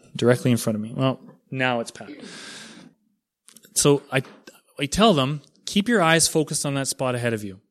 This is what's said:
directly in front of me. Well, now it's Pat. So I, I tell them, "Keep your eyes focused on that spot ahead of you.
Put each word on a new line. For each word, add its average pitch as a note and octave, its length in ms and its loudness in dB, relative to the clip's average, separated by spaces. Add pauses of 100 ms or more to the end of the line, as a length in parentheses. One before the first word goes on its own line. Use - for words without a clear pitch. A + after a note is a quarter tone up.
(160)
directly B2 340 4
in A#2+ 60 4
front A2+ 200 -2
of G#2+ 60 -6
me. A2 120 -12
Well, C3 260 0 (300)
now B2+ 300 0
it's A2+ 100 -8
Pat. G2 200 -16 (1600)
So C#3+ 360 2
I, C3 120 0 (560)
I D3 80 -4
tell G#3 280 4
them, C#3+ 280 0 (240)
"Keep G3+ 220 0
your A#3 120 4
eyes D#3+ 280 4
focused D#3 360 -2
on C#3+ 100 -2
that C3+ 120 -4
spot B2+ 300 -2
ahead A#2 180 -2
of G#2 80 -4
you. F#2+ 180 -12 (100)